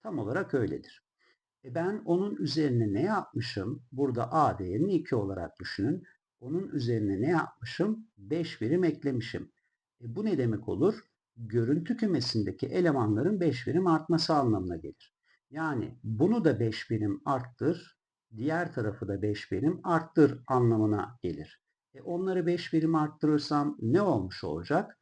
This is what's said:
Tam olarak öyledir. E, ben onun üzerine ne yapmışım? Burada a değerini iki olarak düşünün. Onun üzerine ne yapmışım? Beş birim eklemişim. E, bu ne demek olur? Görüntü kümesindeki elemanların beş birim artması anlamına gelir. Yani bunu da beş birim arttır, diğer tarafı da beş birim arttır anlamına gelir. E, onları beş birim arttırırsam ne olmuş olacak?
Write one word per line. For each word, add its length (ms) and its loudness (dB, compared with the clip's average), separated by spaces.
Tam 160 -6
olarak 360 -2
öyledir. 520 -4
E, 100 -14
ben 300 -2
onun 320 0
üzerine 560 2
ne 100 2
yapmışım? 800 -4
Burada 400 -2
a 260 4
değerini 360 0
iki 220 0
olarak 440 -4
düşünün. 420 -2
Onun 280 -6
üzerine 520 0
ne 80 2
yapmışım? 760 -2
Beş 420 -6
birim 240 2
eklemişim. 680 -2
E, 160 -10
bu 80 -4
ne 140 2
demek 300 0
olur? 320 0
Görüntü 600 -2
kümesindeki 720 -2
elemanların 720 2
beş 260 0
birim 200 2
artması 480 2
anlamına 420 2
gelir. 400 -16
Yani 540 -6
bunu 400 2
da 160 4
beş 300 -2
birim 340 0
arttır, 720 -4
diğer 360 -2
tarafı 360 -4
da 140 -4
beş 300 -2
birim 320 0
arttır 640 4
anlamına 760 2
gelir. 440 -8
E, 80 -20
onları 440 0
beş 260 -2
birim 220 4
arttırırsam 880 2
ne 200 4
olmuş 420 0
olacak? 580 -2